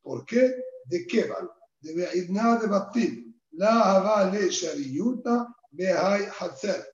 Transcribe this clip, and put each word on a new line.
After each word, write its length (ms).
¿Por 240
qué? 300
¿De 200
qué 200
van? 240
De 140
Be'idná 640
de 100
Batil. 680
La 420
Hava 360
le 180
Shariyuta 1000
Behai 540
Hatzer. 540